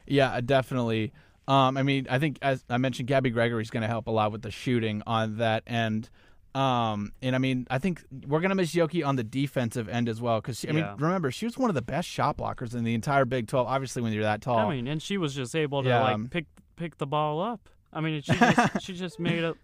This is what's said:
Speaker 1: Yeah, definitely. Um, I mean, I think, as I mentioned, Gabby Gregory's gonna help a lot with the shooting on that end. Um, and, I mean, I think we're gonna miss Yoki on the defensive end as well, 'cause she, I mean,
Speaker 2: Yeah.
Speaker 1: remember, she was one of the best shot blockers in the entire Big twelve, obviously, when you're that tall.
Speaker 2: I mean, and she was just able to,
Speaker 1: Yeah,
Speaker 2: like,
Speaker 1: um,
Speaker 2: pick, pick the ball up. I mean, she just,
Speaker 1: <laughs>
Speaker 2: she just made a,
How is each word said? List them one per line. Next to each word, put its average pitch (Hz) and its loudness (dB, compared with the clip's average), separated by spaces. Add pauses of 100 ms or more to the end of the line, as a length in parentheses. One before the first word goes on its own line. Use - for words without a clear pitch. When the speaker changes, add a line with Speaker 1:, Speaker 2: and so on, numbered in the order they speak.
Speaker 1:
Yeah, 131 2
definitely. 120 0 (360)
Um, 135 4
I 135 2
mean, 135 0
I 127 2
think, 143 0
as 135 0
I 120 0
mentioned, 127 0
Gabby 131 4
Gregory's 117 2
gonna 113 -2
help 113 -2
a 117 -2
lot 107 2
with 107 -8
the 113 -10
shooting 110 0
on 110 0
that 113 2
end. 113 0 (460)
Um, 117 0 (100)
and, 131 0
I 131 2
mean, 131 0
I 131 0
think 175 -4 (240)
we're 147 2
gonna 190 0
miss 175 0
Yoki 165 2
on 139 2
the 127 0
defensive 123 -2
end 117 0
as 110 -4
well, 117 2
'cause 117 -8
she, - -6
I - 0
mean, 156 2
Speaker 2:
Yeah. 101 -6
Speaker 1:
remember, 160 0
she - -6
was 233 -4
one 254 2
of - 0
the 135 0
best 156 -4
shot 139 -2
blockers 113 -6
in 117 -2
the 113 0
entire 139 4
Big 123 -2
twelve, 127 0
obviously, 131 -2
when 113 0
you're 107 0
that 107 0
tall. 120 2
Speaker 2:
I 107 2
mean, 123 -4
and 151 -4
she 202 -4
was 156 -2
just 135 -6
able 143 0
to, 127 2
Speaker 1:
Yeah, 120 4
Speaker 2:
like, 107 2
Speaker 1:
um, 107 -4
Speaker 2:
pick, 165 -6 (300)
pick 165 -10
the 151 -2
ball 151 0
up. 220 -6 (220)
I 156 -6
mean, 156 -2
she 185 0
just, 220 4
Speaker 1:
<laughs> - -14
Speaker 2:
she 190 -10
just 180 -10
made 170 0
a, 165 -2